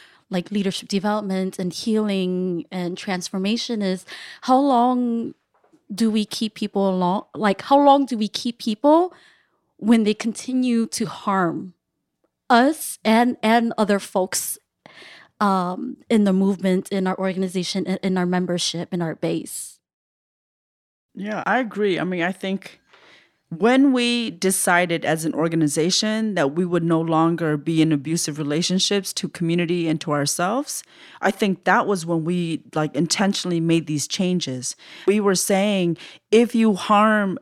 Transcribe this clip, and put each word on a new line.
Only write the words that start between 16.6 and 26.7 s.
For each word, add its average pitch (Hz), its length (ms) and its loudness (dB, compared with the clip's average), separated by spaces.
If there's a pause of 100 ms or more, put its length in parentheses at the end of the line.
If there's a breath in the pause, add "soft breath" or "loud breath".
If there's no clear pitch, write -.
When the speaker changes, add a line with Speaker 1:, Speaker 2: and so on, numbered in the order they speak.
Speaker 1:
in 190 180 -2
our 185 120 -2
organization, 190 640 -4
in, 190 180 -4
in 185 160 0
our 180 80 0
membership, 175 680 -4
in 175 80 -4
our 160 120 -4
base? - 640 -8 (1400)
Speaker 2:
Yeah, 202 320 -8
I 214 120 2
agree. 202 420 -2
I 156 40 -2
mean, 180 180 -4
I 180 100 -2
think - 480 -8 (680 soft breath)
when 254 420 4
we 240 400 0
decided 175 720 0
as 160 200 -2
an 156 80 -2
organization 170 1000 0
that 147 200 0
we 185 100 0
would 175 180 0